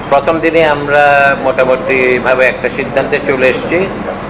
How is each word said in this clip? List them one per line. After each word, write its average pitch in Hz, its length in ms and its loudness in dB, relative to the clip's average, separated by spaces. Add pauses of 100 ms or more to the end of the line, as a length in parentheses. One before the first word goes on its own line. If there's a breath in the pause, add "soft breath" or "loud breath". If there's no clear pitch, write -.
প্রথম 143 300 2
দিনে 160 260 2
আমরা 143 800 2
মোটামুটিভাবে 127 1000 0
একটা 120 300 -2
সিদ্ধান্তে 135 520 -2
চলে 131 220 0
এসেছি, 175 380 -2 (420)